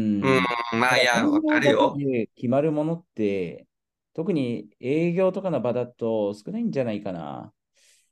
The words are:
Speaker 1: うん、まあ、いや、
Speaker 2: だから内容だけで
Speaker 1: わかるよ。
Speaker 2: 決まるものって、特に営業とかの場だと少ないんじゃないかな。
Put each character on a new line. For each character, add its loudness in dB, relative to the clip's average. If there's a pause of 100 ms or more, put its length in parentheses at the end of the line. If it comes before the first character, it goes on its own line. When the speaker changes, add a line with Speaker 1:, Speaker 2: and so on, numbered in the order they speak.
(160)
Speaker 1:
う 0
ん、 0 (560)
ま 4
あ、 4
い 4
や、 2
Speaker 2:
だ 2
か 2
ら 2
内 -
容 -
だ 2
け 4
で 6
Speaker 1:
わ 4
か -6
る 0
よ。 -2 (100)
Speaker 2:
決 -4
ま 2
る 2
も 0
の -2
っ -10 (120)
て、 -2 (480)
特 -2
に -2 (120)
営 0
業 2
と -6
か -4
の 0
場 0
だ -2
と -2
少 -12
な -6
い -4
ん -2
じ -2
ゃ -2
な -4
い -6
か -8
な。 -12 (600)